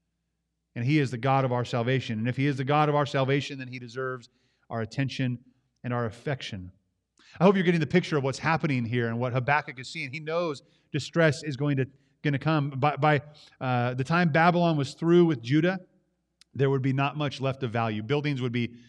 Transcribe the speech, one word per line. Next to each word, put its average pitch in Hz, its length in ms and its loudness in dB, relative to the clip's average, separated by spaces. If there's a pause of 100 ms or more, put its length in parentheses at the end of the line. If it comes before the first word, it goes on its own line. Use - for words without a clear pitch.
(760)
And 117 100 -4
he 151 140 4
is 131 100 0
the 123 80 -8
God 135 260 2
of 127 80 0
our 123 140 0
salvation. 123 540 -2
And 120 100 0
if 123 80 -4
he 135 80 0
is 143 120 0
the 139 60 -4
God 147 240 2
of 147 60 2
our 143 140 2
salvation, 139 500 0
then 131 100 -10
he 123 120 -12
deserves 123 500 -10 (400)
our 117 120 -4
attention 127 580 -2 (440)
and 123 80 -6
our 120 140 0
affection. 104 640 -8 (680)
I 165 40 4
hope 196 120 8
you're 190 80 2
getting 170 160 4
the 147 80 0
picture 175 300 0
of 131 60 0
what's 131 160 -2
happening 147 460 0
here 117 220 0
and 113 120 -4
what 123 140 -2
Habakkuk 139 460 -2
is 127 120 -14
seeing. 147 200 -10
He 160 80 -10
knows 156 440 -4 (280)
distress 156 520 2
is 147 140 -8
going 143 200 0
to, 127 100 0 (360)
gonna 139 160 0
come. 156 320 0
By, 139 240 0
by, 147 260 4 (380)
uh, 123 360 0
the 131 80 -4
time 175 280 2
Babylon 165 460 4
was 139 160 -2
through 170 320 6
with 147 160 0
Judah, 156 380 2 (760)
there 139 140 2
would 139 120 2
be 131 120 0
not 139 240 0
much 143 240 -4
left 131 220 -2
of 117 80 -4
value. 113 300 -2
Buildings 139 400 -2
would 123 100 -2
be 120 240 -2 (140)